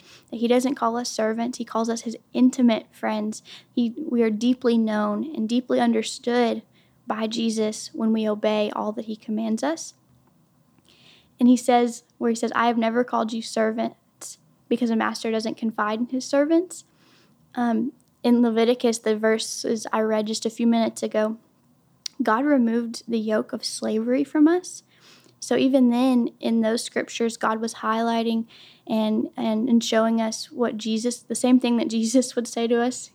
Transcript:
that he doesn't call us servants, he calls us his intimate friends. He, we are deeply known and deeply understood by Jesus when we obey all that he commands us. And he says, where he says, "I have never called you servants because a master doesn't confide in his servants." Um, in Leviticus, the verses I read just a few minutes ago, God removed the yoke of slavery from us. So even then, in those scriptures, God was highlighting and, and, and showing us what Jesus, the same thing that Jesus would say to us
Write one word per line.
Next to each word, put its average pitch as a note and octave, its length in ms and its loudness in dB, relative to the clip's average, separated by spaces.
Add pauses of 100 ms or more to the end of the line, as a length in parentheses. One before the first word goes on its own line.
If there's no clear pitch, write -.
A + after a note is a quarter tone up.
(300)
that A#3 80 -10
he A#3 100 0
doesn't B3+ 280 2
call A#3 200 0
us A#3+ 140 -6
servants, A3+ 480 -4
he A#3 80 -8
calls A3+ 240 -2
us A#3 120 -6
his A3+ 140 -8 (160)
intimate B3 580 4
friends. G#3+ 520 -6 (320)
He, A#3 180 0 (160)
we A#3 140 2
are A3+ 80 2
deeply A#3 480 2
known G#3+ 460 0 (100)
and A3 120 -4
deeply B3 340 0
understood A#3 800 0 (440)
by A3 200 -4
Jesus A3 680 -4
when A3+ 200 0
we A3 140 0
obey G#3+ 480 0
all G#3+ 180 -4
that A#3 120 -10
he A3 120 -10
commands A3 460 -4
us. D#4+ 300 -4 (1500)
And B3 80 4
he B3 120 8
says, A#3+ 460 2 (120)
where A#3 140 0
he A3+ 60 0
says, A#3 180 -4
"I A#3 140 2
have A#3 100 0
never A3+ 260 0
called A#3 300 -2
you A3+ 80 -6
servants - 960 -6 (300)
because A#3+ 200 0
a A3+ 80 0
master A3 340 -2
doesn't A3 280 -4
confide A3 400 -2
in A#3+ 80 -2
his B3+ 180 -6
servants." D#4+ 600 0 (720)
Um, A#3+ 360 0 (300)
in A#3+ 180 4
Leviticus, A#3 580 2
the A3 180 0
verses A3 760 -2
I A3 80 0
read G#3+ 280 0
just A3 180 -4
a A3 40 -2
few A#3+ 160 0
minutes A3+ 360 2
ago, A3 340 -2 (840)
God A3+ 220 2
removed A#3 640 2
the A3+ 100 0
yoke A3 340 -2
of A3+ 120 -8
slavery A3+ 600 -2
from D4+ 220 4
us. F4+ 380 0 (580)
So - 140 0
even C4 320 6
then, B3 400 2 (100)
in A#3 220 0
those A3+ 240 0
scriptures, - 540 -4
God A3 240 -2
was A3+ 140 -6
highlighting A3+ 680 0 (420)
and, A3 520 0
and, A3+ 320 -2
and A#3 120 4
showing A3+ 380 2
us A3 320 -6
what A3+ 240 -2
Jesus, A3 420 -4
the - 160 -10
same B3+ 240 4
thing A#3+ 200 0
that A3+ 100 -2
Jesus A3+ 480 0
would A#3 100 -2
say A#3 220 -4
to A#3 140 2
us - 320 -4